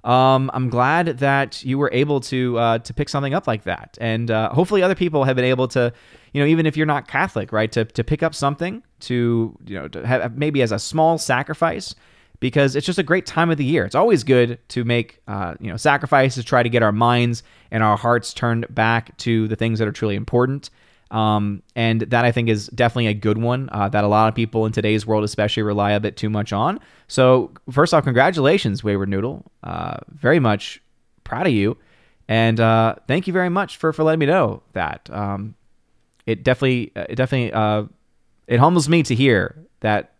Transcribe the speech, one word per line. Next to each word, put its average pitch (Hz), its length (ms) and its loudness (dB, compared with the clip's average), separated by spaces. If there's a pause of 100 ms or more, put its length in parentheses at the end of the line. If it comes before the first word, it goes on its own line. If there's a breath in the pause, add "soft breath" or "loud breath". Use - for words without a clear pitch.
Um, 131 500 2
I'm 127 160 -2
glad 135 500 0
that 139 460 -2
you 131 120 -2
were 143 140 0
able 135 300 0
to, 123 360 -2
uh, 117 220 2
to 117 140 -12
pick 147 160 -4
something 139 240 -4
up 185 140 -2
like 110 160 -4
that. - 360 -8
And, 113 320 -2
uh, 110 180 0
hopefully 185 320 2
other 185 140 2
people 151 300 0
have 131 100 0
been 127 80 0
able 127 260 0
to, 120 220 0 (400 soft breath)
you 143 100 -2
know, 143 60 2
even 160 180 2
if 147 120 -2
you're 156 80 0
not 143 240 -4
Catholic, 135 420 -4
right, 110 220 0
to, 113 100 0
to 113 200 -6
pick 151 200 -2
up 156 100 -2
something 170 480 -4 (200)
to, 117 640 -2
you 98 120 -12
know, 73 120 -10
to 78 180 -10
have, 120 300 -2
maybe 147 240 -2
as 113 100 0
a 101 80 -2
small 160 380 0
sacrifice, - 760 -4 (440 soft breath)
because 135 380 2
it's 147 80 -2
just 180 120 -2
a 185 60 -2
great 170 220 -2
time 165 260 -2
of 156 60 0
the 143 80 -2
year. 135 180 0
It's 101 120 -6
always 180 280 2
good 123 340 2 (120)
to 120 160 -4
make, 120 420 -2
uh, 98 320 -8
you 107 100 -10
know, 85 60 -8
sacrifices, 135 720 2
try 123 180 2
to 120 60 0
get 117 120 2
our 104 120 2
minds 120 500 2 (260 soft breath)
and 110 140 0
our 104 140 4
hearts 120 360 0
turned 117 400 -4
back 113 440 0
to 110 320 0
the 110 80 -4
things 113 220 -2
that 107 100 0
are - 20 -6
truly 104 240 -4
important. 127 540 -2 (420 soft breath)
Um, 107 520 0 (120)
and 113 260 0
that, 117 220 2
I 120 80 4
think, 117 180 0
is 104 180 -2
definitely 120 400 0
a 107 80 0
good 107 240 -2
one, 123 320 -2
uh, 101 180 -2
that 104 140 0
a 104 40 2
lot 107 220 4
of 107 60 -4
people 110 320 -2
in 110 40 -2
today's 107 360 0
world 107 160 0
especially 104 400 -2
rely 104 280 0
a 104 80 2
bit 104 180 -4
too 107 120 -4
much 104 240 -2
on. 143 260 -2 (280 soft breath)
So 127 440 4 (200)
first 143 240 2
off, 151 80 4
congratulations, 139 800 2
Wayward 98 260 -2
Noodle. 98 340 -4 (200)
Uh, 85 340 -8 (120)
very 156 300 2
much 107 400 0 (440)
proud 160 240 -4
of 139 60 2
you. 104 240 2 (500 soft breath)
And, 113 320 2
uh, 113 340 4 (140)
thank 165 180 0
you 185 80 -4
very 180 160 0
much 190 280 -4
for, 160 140 0
for 156 120 -2
letting 160 160 2
me 143 80 2
know 143 340 0 (120)
that. - 380 -6
Um, 101 440 -6 (720)
it 113 160 -4
definitely, 127 520 0
uh, - 140 -8
it 117 60 -8
definitely, 127 380 -2
uh, 107 320 0 (600)
it 120 140 2
humbles 156 280 4
me 165 140 4
to 131 140 0
hear 113 420 2 (220)
that 104 400 -2